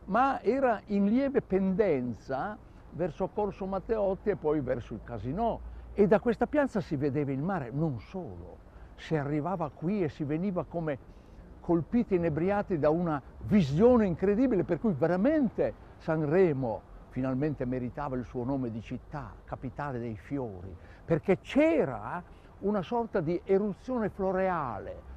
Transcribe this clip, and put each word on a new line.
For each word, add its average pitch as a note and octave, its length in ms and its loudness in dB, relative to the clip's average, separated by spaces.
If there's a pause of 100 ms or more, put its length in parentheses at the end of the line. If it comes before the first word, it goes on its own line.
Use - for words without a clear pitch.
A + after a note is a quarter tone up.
ma A#3+ 340 2
era B3 460 2
in G3+ 180 2
lieve C4 380 2
pendenza F3+ 1120 0 (360)
verso F3 360 -4
Corso G3+ 380 -4
Matteotti G3 640 -2
e F#3+ 60 0
poi D3+ 240 0
verso B2+ 340 -4
il G#2 100 -8
Casino. C3 560 -4 (320)
E - 140 6
da G3 120 6
questa A#3+ 280 0
piazza C#4 340 0
si D#3+ 160 -2
vedeva C#3 340 0
il C3+ 120 -2
mare, D#3+ 300 -4
non C#3+ 280 -2
solo. F2+ 560 -12 (380)
Si - 200 -6
arrivava D3+ 540 -2
qui F#3+ 340 -2
e D#3 60 2
si - 160 -6
veniva D#3+ 400 -2
come D#3 340 -4 (600)
colpiti, F3 540 2
inebriati F3 640 0
da D3 100 4
una D#3+ 320 2 (220)
visione G3+ 640 6
incredibile, G3 580 2
per F3 160 -2
cui G#3 140 2
veramente F3+ 800 2 (240)
Sanremo D3+ 960 2 (140)
finalmente C3 560 -2
meritava B2+ 500 -4
il B2 80 -4
suo B2 200 -6
nome C3 260 -2
di A2 100 -8
città, B2 520 -10 (120)
capitale C#3 540 -8
dei A#2 180 -6
fiori, G2+ 580 -8 (300)
perché E3 360 2
c'era F3 840 2 (380)
una G3+ 220 0
sorta A3+ 380 -2
di E3 240 0
eruzione G3+ 640 0
floreale, E3 920 -2 (140)